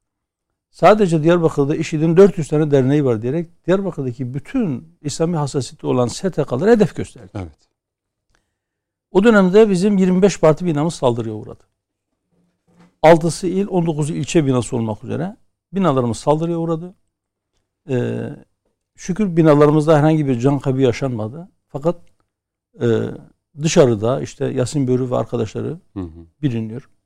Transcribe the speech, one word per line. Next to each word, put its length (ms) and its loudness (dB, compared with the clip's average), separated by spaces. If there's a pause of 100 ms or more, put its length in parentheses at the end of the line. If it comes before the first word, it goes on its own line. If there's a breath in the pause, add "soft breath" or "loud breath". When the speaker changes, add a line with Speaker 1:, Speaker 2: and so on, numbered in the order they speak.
(720)
Speaker 1:
sadece 520 2
Diyarbakır'da 520 2
işid'in 420 0
dört 200 6
yüz 100 -6
tane 240 0
derneği 340 2
var 160 -2
diyerek 460 -8
Diyarbakır'daki 640 -4
bütün 680 -6
İslami 360 -4
hassasiyeti 500 -6
olan 200 0
S 240 -6
T 120 -4
K'ları 280 0
hedef 240 2
gösterdi. 400 -12
Speaker 2:
Evet. 340 -12 (1400)
Speaker 1:
O 120 2
dönemde 460 6
bizim 280 0
yirmi 240 2
beş 180 2
parti 260 2
binamız 280 -2
saldırıya 420 -2
uğradı. 280 -18 (1400)
Altısı 460 4
il, 220 -2
on 160 -2
dokuzu 280 -4
ilçe 320 0
binası 300 -2
olmak 280 -6
üzere 340 -8 (360)
binalarımız 440 0
saldırıya 400 -2
uğradı. 380 -6 (920)
Ee, 400 -4 (640)
şükür 420 -4
binalarımızda 600 6
herhangi 300 2
bir 120 0
can 200 0
kaybı 220 -2
yaşanmadı. 680 -4 (180)
Fakat, 280 -4 (880)
e, 60 0 (720)
dışarıda 600 2
işte 240 -8
Yasin 420 -2
Börü 240 -2
ve 40 -2
arkadaşları 640 -6 (140)
Speaker 2:
Hı 60 -10
hı. 100 -10 (320)
Speaker 1:
biliniyor. 480 -6 (160)